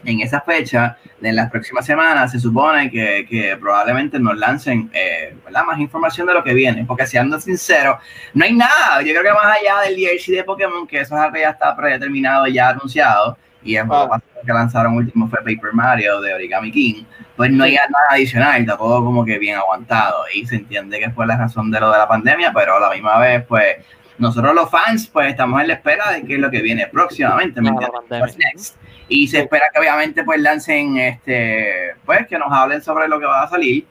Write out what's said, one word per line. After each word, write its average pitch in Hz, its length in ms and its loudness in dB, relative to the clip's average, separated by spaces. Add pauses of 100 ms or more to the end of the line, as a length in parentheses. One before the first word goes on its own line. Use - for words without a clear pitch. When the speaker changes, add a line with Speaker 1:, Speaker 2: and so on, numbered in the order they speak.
Speaker 1:
En 113 200 -4
esa - 180 -4
fecha, 120 560 -2 (240)
en 113 160 -2
las 113 140 0
próximas 123 340 -6
semanas, 147 480 2
se 123 80 -4
supone 135 500 2
que, 104 380 -2
que 104 320 -2
probablemente 123 580 0
nos 113 200 2
lancen, 120 560 -2
eh, 82 500 -4
¿verdad? 120 220 -4
Más 160 120 -4
información 160 480 -4
de 180 60 2
lo 175 100 2
que 127 120 -2
viene, 123 320 0
porque 123 200 -4
si 127 120 -2
ando 143 200 0
sincero, 165 600 0 (340)
no 165 140 4
hay 233 80 2
nada. 240 480 4
Yo 151 100 -2
creo 170 100 0
que 202 100 4
más 208 260 4
allá 202 280 2
del 190 100 -2
D 185 140 0
L 180 80 0
C 185 140 -4
de 185 120 -2
Pokémon, 180 420 -4
que 147 140 -6
eso 143 140 -8
es 151 60 0
algo 151 140 0
que 160 80 -4
ya 151 80 2
está 151 260 -2
predeterminado, 135 680 0
ya 127 240 4
anunciado, 135 680 2 (260)
y 110 140 -2
el 110 100 -2
juego 139 180 2
Speaker 2:
Ah. 131 40 -4
Speaker 1:
pasado - 380 -6
que 120 80 -2
lanzaron 117 420 2
último 117 320 0
fue 117 120 -4
Paper 110 340 -6
Mario 110 480 2
de 98 100 -4
Origami 92 400 -6
King, 117 320 0 (320)
pues 123 140 0
no 135 140 4
hay 135 80 4
Speaker 2:
Sí. 139 40 2
Speaker 1:
nada 143 320 2
adicional, 135 540 2
está 104 160 -2
todo 117 260 2
como 123 180 0
que 110 160 -2
bien 104 200 -4
aguantado, 95 680 -2 (100)
y 107 120 -6
se 120 100 -6
entiende 101 420 -8
que 110 120 -4
fue 117 160 -4
la 113 100 0
razón 113 340 -4
de 107 80 0
lo 110 140 4
de 107 60 6
la 107 100 4
pandemia, 127 460 2
pero 98 240 4
a - 20 4
la 101 80 2
misma 107 300 2
vez, 123 280 4
pues, 104 300 2 (400)
nosotros 117 380 2
los 170 160 2
fans, 220 380 0
pues, 143 200 0
estamos 127 320 0
en 156 80 0
la 165 60 0
espera 202 380 -2
de 156 120 -6
qué 135 100 -6
es 139 60 -2
lo 135 100 0
que 117 120 -2
viene 113 240 -2
próximamente, 123 760 -2
¿me 113 80 2
Speaker 3:
Ah, - 40 2
la 127 140 -2
Speaker 1:
entiendes? 120 140 -8
Speaker 3:
pandemia. 120 240 -4
Speaker 1:
What's - 140 -10
next? - 380 -4 (320)
Y 143 180 2
se 147 120 0
Speaker 2:
Sí. 143 40 4
Speaker 1:
espera 147 300 2
que 151 80 2
obviamente, 156 440 0
pues, 156 160 0
lancen, 147 560 0
este, 113 1000 -2 (100)
pues, 208 240 -2
que 170 100 -6
nos 143 140 -4
hablen 139 300 0
sobre 156 260 -2
lo 151 100 -2
que 147 80 -4
va 139 160 0
a 151 60 -4
salir. 160 420 -2